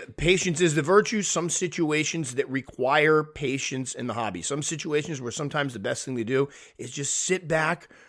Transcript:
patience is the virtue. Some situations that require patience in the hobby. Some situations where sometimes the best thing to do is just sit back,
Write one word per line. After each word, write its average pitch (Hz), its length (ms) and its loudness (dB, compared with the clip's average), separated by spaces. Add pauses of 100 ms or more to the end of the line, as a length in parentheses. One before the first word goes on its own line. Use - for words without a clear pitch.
(180)
patience 175 420 2
is 160 160 4
the 156 60 4
virtue. 202 400 4
Some 170 280 0
situations 151 880 0
that 131 120 0
require 147 760 2
patience 135 680 -4
in 123 140 -8
the 110 80 -4
hobby. 104 260 -4
Some 143 220 -4
situations 151 580 -4
where 120 120 -6
sometimes 143 400 -2
the 110 80 -10
best 120 240 -4
thing 131 100 -6
to 117 80 -2
do 131 260 2 (300)
is 123 140 -10
just 143 200 -4
sit 180 360 -2
back, 160 400 0 (200)